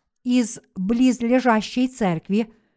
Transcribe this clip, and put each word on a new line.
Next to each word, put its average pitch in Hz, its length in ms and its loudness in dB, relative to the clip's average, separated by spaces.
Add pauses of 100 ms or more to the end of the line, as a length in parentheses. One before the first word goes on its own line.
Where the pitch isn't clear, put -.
(240)
из 247 340 0 (160)
близлежащей 240 1120 0
церкви 202 640 -2 (260)